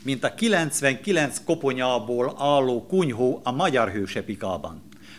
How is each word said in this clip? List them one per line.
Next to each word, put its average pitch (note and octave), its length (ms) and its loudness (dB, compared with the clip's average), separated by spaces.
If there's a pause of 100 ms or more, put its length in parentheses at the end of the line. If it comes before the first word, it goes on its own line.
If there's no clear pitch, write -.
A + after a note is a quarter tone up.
mint C3+ 220 -2
a B2 100 0
kilencvenkilenc D#3+ 1120 0
koponyából B2+ 920 0
álló C3+ 480 2
kunyhó B2+ 580 2
a B2 80 0
magyar C3 380 2
hősepikában. F#2+ 920 -6 (360)